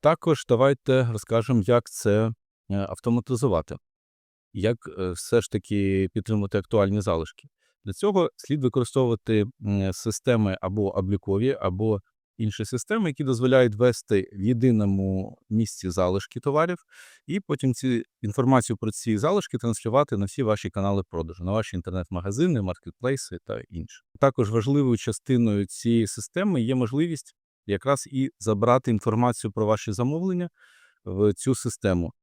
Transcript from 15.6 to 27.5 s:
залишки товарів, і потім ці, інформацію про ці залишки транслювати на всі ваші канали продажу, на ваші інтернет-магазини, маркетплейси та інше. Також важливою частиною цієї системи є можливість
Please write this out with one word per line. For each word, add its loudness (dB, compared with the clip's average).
залишки -2
товарів, 0
і -4
потім -2
ці, -2
інформацію 2
про -4
ці -2
залишки -2
транслювати 0
на 0
всі -4
ваші -2
канали -2
продажу, -8
на -2
ваші -4
інтернет-магазини, -4
маркетплейси -6
та -8
інше. -12
Також 2
важливою 2
частиною 0
цієї 0
системи -2
є 0
можливість -2